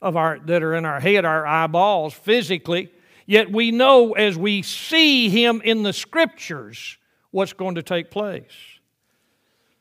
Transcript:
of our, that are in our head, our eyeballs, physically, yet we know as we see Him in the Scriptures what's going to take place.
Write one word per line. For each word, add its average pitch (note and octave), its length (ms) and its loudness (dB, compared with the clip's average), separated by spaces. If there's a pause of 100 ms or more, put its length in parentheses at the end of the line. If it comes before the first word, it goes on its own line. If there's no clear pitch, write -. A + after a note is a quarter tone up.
of E3+ 160 -2
our, D#3+ 220 -2
that D#3+ 240 -2
are D#3+ 120 -2
in E3 100 -4
our C#3+ 140 -4
head, F#3+ 260 2
our D#3+ 200 -2
eyeballs, D#3+ 680 0
physically, F#3 800 -2 (340)
yet G3+ 260 2
we A3+ 200 0
know B3 420 6
as G3 240 0
we G3+ 260 -2
see C#4+ 680 2
Him A#3 340 2
in A3 200 0
the G3+ 100 -2
Scriptures - 1040 -6 (340)
what's F#3+ 220 -4
going F#3 220 -8
to E3 80 -8
take F3 260 -6
place. G3+ 420 -10 (1300)